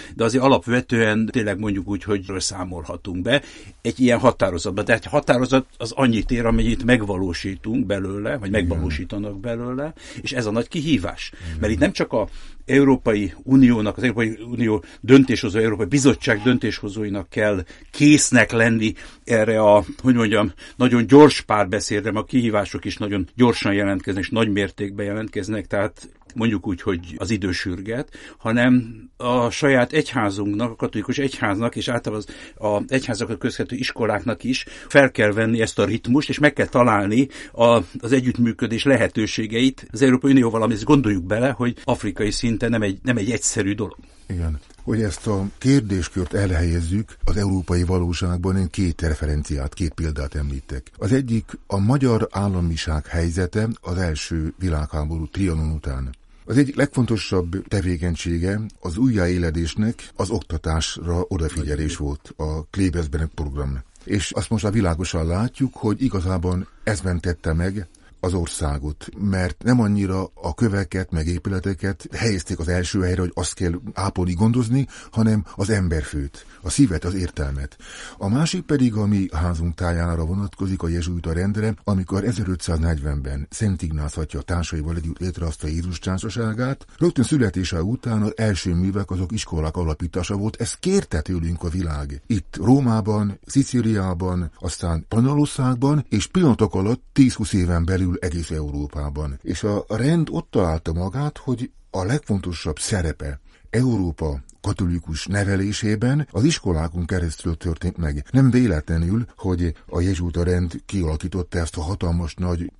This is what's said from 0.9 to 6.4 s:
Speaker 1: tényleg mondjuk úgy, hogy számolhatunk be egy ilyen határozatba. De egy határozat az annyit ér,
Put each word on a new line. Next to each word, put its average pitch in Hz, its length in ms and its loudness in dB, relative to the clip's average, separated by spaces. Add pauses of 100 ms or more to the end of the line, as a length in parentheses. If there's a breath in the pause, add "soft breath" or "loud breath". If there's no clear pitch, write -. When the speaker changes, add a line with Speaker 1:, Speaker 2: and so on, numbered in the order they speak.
Speaker 1:
tényleg 104 320 -2
mondjuk 98 300 -2
úgy, 101 140 -4
hogy 95 360 -2
számolhatunk 90 840 -8
be 127 200 2 (400 loud breath)
egy 120 180 -2
ilyen 123 180 6
határozatba. 98 640 2
De 117 120 2
egy - 120 -4
határozat 131 600 2 (100)
az 117 160 -8
annyit 117 380 2
ér, 120 160 0